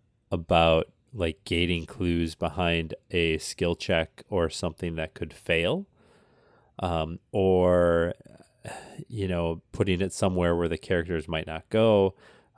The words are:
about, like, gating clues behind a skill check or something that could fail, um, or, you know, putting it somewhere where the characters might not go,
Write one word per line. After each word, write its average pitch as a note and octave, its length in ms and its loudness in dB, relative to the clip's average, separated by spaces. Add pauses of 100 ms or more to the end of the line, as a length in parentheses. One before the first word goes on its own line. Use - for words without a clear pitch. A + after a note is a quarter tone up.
(320)
about, E2 580 2 (240)
like, E2+ 300 -4
gating E2+ 420 -2
clues E2+ 500 -2
behind E2+ 600 -2 (160)
a E2 260 0
skill F2 380 -4
check - 540 -4
or E2+ 200 0
something E2 460 -8
that D#2+ 180 -8
could D#2+ 200 -12
fail, F#2 540 -2 (920)
um, E2 400 -4 (120)
or, F2+ 840 4 (920)
you G2 200 -4
know, E2+ 340 -2 (100)
putting F#2+ 300 0
it F#2+ 100 -2
somewhere F2+ 440 2
where E2+ 120 2
the D#2+ 100 -2
characters E2+ 500 -2
might D#2+ 180 -4
not D#2+ 240 -10
go, G#2+ 460 4 (420)